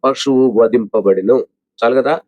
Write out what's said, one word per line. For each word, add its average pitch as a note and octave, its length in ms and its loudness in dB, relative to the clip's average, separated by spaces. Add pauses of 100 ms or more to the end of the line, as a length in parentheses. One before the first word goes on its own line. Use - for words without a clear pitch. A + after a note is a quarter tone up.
పశువు C3 460 0
వధింపబడెను. G#2+ 960 0 (380)
చాలు A#2+ 100 0
కదా? C3+ 220 0 (120)